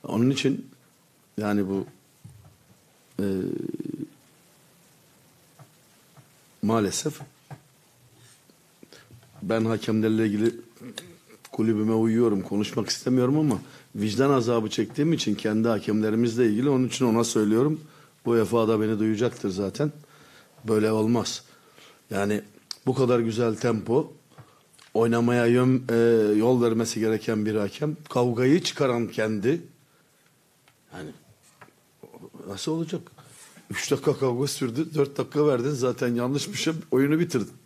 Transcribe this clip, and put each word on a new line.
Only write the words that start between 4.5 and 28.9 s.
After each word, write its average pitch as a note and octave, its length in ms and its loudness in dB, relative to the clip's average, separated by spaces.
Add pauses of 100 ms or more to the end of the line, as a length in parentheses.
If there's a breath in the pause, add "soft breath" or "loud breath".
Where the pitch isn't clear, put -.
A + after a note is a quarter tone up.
maalesef G#2+ 580 0 (2250 loud breath)
ben A2+ 240 0
hakemlerle A2 640 0
ilgili G#2+ 280 0 (960)
kulübüme A2 420 0
uyuyorum, A2 480 2
konuşmak G#2 480 -4
istemiyorum B2+ 500 0
ama C#3 200 2 (360 loud breath)
vicdan A2 340 0
azabı A#2 400 2
çektiğim C#3+ 440 -2
için A2 220 -2
kendi A2 320 0
hakemlerimizle A2 800 0
ilgili A2+ 240 2
onun B2+ 180 2
için C3 180 -2
ona A#2 180 2
söylüyorum. A#2 580 2 (440 loud breath)
uefa A2+ 420 2
da A2 140 2
beni G#2+ 180 -2
duyacaktır G#2+ 500 -2
zaten. G2 420 -4 (720 loud breath)
Böyle A2 280 2
olmaz. A2 520 0 (680 loud breath)
Yani G2+ 320 -2 (440)
bu C3 80 0
kadar B2 260 2
güzel A2+ 360 0
tempo, A2+ 580 -2 (800 loud breath)
oynamaya A#2 520 2
yön, B2 440 4
e, A#2 60 2 (420)
yol A#2+ 240 4
vermesi A2+ 380 0
gereken A2 460 -2
bir G#2+ 100 -2
hakem, D3 420 -4 (120)
kavgayı B2+ 540 2
çıkaran A#2+ 440 -2